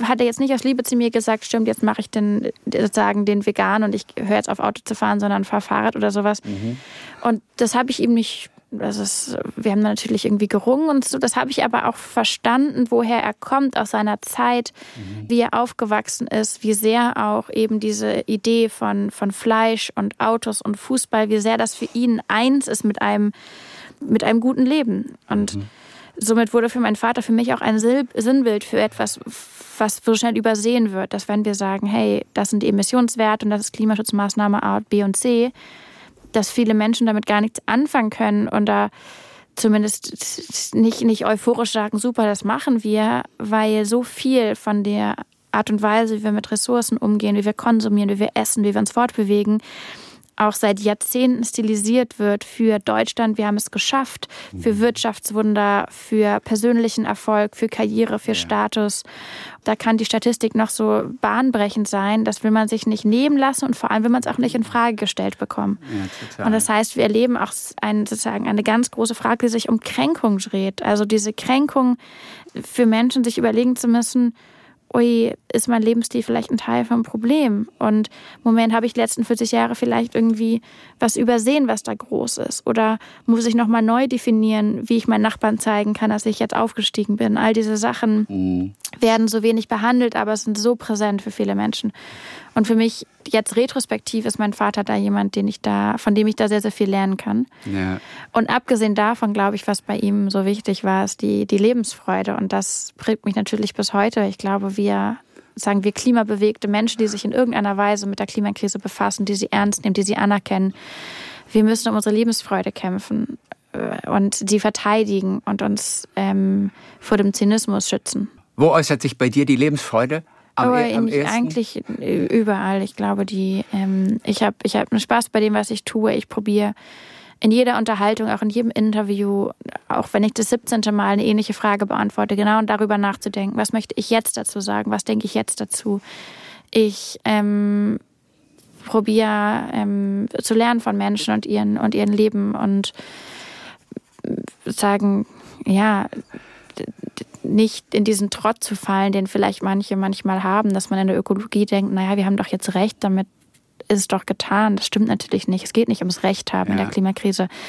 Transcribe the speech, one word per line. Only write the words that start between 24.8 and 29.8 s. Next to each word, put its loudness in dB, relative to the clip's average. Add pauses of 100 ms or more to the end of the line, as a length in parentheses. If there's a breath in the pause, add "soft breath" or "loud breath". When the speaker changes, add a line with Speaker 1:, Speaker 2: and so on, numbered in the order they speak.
Speaker 1:
Und -2
Speaker 2:
Mhm. -8 (540 loud breath)
Speaker 1:
somit 0
wurde 4
für -4
meinen 0
Vater, -2
für -2
mich 2
auch -4
ein 2
Sil-, 2
Sinnbild 2
für -2
etwas, -2 (560)
was -2